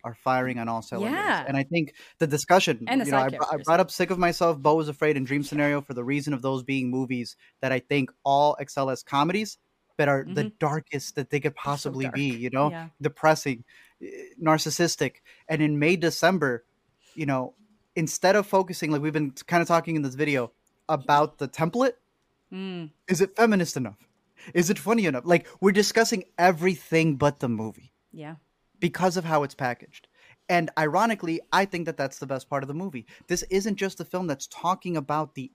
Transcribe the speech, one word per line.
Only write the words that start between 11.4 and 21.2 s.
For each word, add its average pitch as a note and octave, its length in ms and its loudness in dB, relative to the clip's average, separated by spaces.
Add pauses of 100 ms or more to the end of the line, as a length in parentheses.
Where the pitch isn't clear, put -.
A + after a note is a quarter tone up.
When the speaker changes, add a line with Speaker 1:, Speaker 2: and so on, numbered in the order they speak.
Speaker 2:
They're - 100 -14
so C#3+ 80 -4
Speaker 1:
possibly C3+ 380 -4
be, C3+ 220 -2
Speaker 2:
dark. A#2 100 -6
Speaker 1:
you B2 100 -6
know? C#3 200 2
Speaker 2:
Yeah. E3 180 -10 (140)
Speaker 1:
Depressing, D3 600 0 (400)
eh, F2+ 40 -14 (360)
narcissistic. D#3 760 0 (300)
And D#3+ 160 -2
in D3+ 160 2
May, D#3+ 180 4
December, D#3+ 680 2 (500)
you D#3 120 -6
know, C3 260 -2 (420)
instead F3+ 400 2
of G3+ 120 2
focusing, F#3 440 0
like D3 120 0
we've D#3 100 -2
been D3 200 -2 (140)
kinda E3+ 200 2
talking E3 300 2
in D3+ 60 0
this C3 120 -4
video, C3+ 360 -2 (380)
about D3+ 500 2